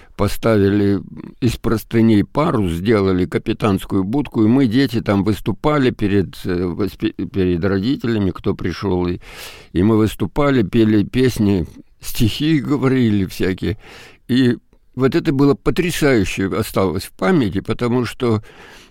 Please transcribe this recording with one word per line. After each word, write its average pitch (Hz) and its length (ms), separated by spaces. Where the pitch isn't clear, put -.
поставили 101 840
из 120 160
простыней 113 680
парус, 117 480
сделали 95 540
капитанскую 101 800
будку, 117 400
и 104 40
мы, 131 180
дети, 117 340
там 101 240
выступали 123 640
перед, 101 540
э, 90 220
воспи-, 95 460
перед 90 520
родителями, 101 680
кто 98 220
пришел, 90 540
и, 87 100
и 85 100
мы 110 140
выступали, 120 640
пели 107 420
песни, 104 600
стихи 151 600
говорили 123 640
всякие. 92 540
И 123 280
вот 127 180
это 165 180
было 139 220
потрясающе, 135 920
осталось 92 560
в - 80
памяти, 135 480
потому 120 440
что, 110 380